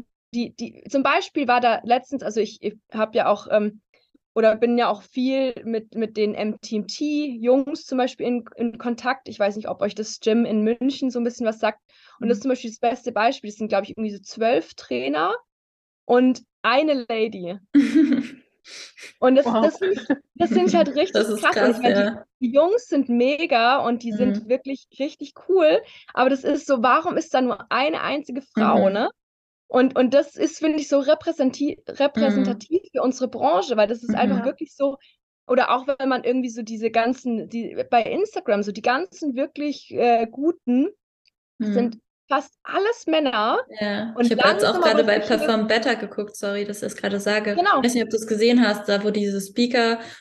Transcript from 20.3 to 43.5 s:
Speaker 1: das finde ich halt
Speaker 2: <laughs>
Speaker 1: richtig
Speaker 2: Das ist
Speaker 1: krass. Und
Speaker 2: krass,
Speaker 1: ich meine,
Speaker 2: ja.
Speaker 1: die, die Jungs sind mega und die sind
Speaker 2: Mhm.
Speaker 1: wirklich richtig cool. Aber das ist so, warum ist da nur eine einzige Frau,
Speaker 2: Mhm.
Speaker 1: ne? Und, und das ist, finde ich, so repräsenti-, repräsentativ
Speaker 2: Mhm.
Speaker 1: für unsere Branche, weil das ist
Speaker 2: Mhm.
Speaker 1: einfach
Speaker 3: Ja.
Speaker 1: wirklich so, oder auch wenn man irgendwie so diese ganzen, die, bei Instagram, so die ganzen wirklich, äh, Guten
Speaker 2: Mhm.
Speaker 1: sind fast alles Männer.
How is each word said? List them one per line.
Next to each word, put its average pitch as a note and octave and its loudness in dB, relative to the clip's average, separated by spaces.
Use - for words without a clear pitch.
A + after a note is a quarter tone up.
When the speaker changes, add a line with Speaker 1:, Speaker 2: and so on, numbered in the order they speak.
Speaker 1:
das E4+ 0
finde F4+ 4
ich F4+ 4
halt D#4 6
Speaker 2:
<laughs> C#4 -8
Speaker 1:
richtig E4 0
Speaker 2:
Das A3 2
ist G#3+ -4
Speaker 1:
krass. C#4 2
Und A3+ 4
Speaker 2:
krass, A3+ 0
Speaker 1:
ich B3 -6
meine, A#3+ 4
Speaker 2:
ja. G#3 0
Speaker 1:
die, B3+ -2
die A#3 -2
Jungs F4+ 4
sind C#4+ 0
mega B3+ 2
und A#3+ -2
die A#3 -6
sind G#3 0
Speaker 2:
Mhm. G#3+ -16
Speaker 1:
wirklich C4+ -4
richtig C#4+ -8
cool. F4+ 4
Aber B3+ 4
das C4 -2
ist D4 -2
so, C4 0
warum D4 2
ist - -4
da C4 4
nur - -4
eine C#4+ -2
einzige C4+ -6
Frau, - 2
Speaker 2:
Mhm. F#3+ 2
Speaker 1:
ne? A#3 -2
Und, C4 2
und B3+ 2
das C#4+ 2
ist, - -4
finde D#4 0
ich, C#4+ -10
so C#4 2
repräsenti-, D4 -2
repräsentativ - 0
Speaker 2:
Mhm. - -20
Speaker 1:
für - -2
unsere B3+ -2
Branche, C4+ 0
weil G#3 4
das A3+ -6
ist A#3 -8
Speaker 2:
Mhm. A3 0
Speaker 1:
einfach G3 2
Speaker 3:
Ja. A#3 -4
Speaker 1:
wirklich D4+ -6
so, C#4 -2
oder - 2
auch C4 -4
wenn C4+ -2
man B3+ -2
irgendwie B3 -2
so A#3 -10
diese A3 -6
ganzen, A#3 -2
die, - -8
bei A#3+ 4
Instagram, D4+ -2
so G3+ -6
die G#3+ -12
ganzen C#4 -2
wirklich, C#4 -6
äh, A#3 2
Guten C4+ 0
Speaker 2:
Mhm. G#3+ -4
Speaker 1:
sind A#3 0
fast - -4
alles G#4 -2
Männer. C#4 0